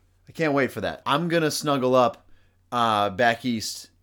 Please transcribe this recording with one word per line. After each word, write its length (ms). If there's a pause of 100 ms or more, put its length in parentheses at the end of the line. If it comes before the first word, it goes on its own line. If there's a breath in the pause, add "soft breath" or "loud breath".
(280)
I 40
can't 220
wait 180
for 80
that. 240
I'm 240
gonna 220
snuggle 440
up, 320 (460)
uh, 380
back 340
east 460 (120)